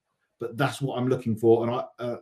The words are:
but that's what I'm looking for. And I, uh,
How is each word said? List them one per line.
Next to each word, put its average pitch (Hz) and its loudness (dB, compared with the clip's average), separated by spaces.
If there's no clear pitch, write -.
but 117 -8
that's 123 -2
what 127 -4
I'm 127 0
looking 117 0
for. 117 6
And 120 0
I, - -4
uh, 120 -6